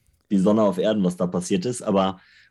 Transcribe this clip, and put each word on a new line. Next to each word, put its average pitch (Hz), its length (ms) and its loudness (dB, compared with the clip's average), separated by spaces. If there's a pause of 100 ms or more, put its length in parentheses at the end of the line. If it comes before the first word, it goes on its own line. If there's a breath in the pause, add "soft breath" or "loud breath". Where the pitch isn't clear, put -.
(300)
die 101 80 2
Sonne 107 240 4
auf 95 160 2
Erden, 104 260 0
was 90 140 -2
da 90 80 0
passiert 92 400 -2
ist. 123 160 -6
Aber, 95 380 0 (300 soft breath)